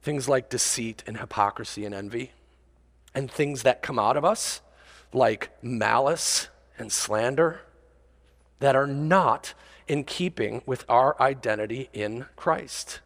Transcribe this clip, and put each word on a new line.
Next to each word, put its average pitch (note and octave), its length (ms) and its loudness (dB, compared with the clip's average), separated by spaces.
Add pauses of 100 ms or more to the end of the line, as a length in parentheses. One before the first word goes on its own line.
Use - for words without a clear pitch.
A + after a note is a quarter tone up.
things C#3 260 -2
like C3 200 2
deceit A2+ 580 -2
and G#2+ 120 -10
hypocrisy G#2 640 -2
and G2+ 100 -8
envy, G#2+ 360 -8 (800)
and C3+ 160 -4
things C#3+ 360 -2
that B2+ 180 4
come C3 160 -4
out A2 180 4
of D3 80 -2
us - 360 0 (520)
like A2+ 380 2 (120)
malice A#2+ 880 0 (300)
and A2 120 -8
slander C3+ 720 0 (1000)
that C#3 160 4
are C#3 120 4
not D3 680 2 (320)
in D3 180 -2
keeping B2+ 640 -4
with B2+ 220 -4
our B2+ 320 4
identity A#2+ 720 0
in G#2+ 340 -6 (100)
Christ. - 680 -4